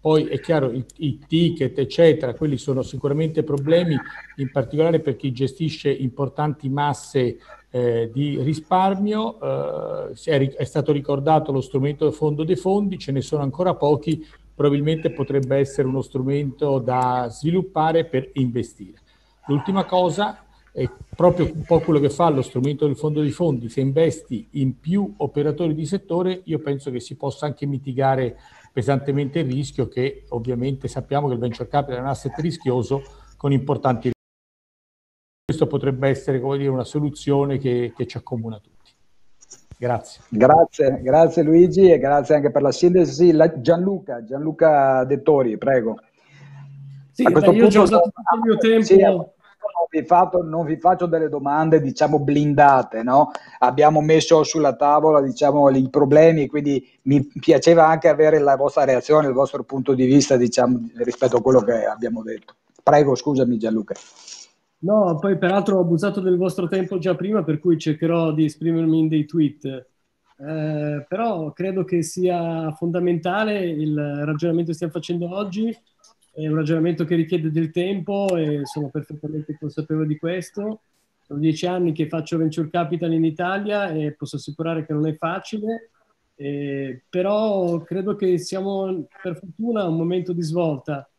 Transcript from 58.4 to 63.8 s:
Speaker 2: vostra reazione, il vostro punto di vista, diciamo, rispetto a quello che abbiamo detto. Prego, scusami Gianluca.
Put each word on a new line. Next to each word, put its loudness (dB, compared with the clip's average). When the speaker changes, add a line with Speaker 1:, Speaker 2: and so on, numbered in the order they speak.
Speaker 2:
vostra 2
reazione, 4
il 0
vostro 0
punto -2
di 2
vista, 6
diciamo, 2
rispetto 0
a 2
quello 6
che 0
abbiamo -4
detto. -14
Prego, 4
scusami 0
Gianluca. -4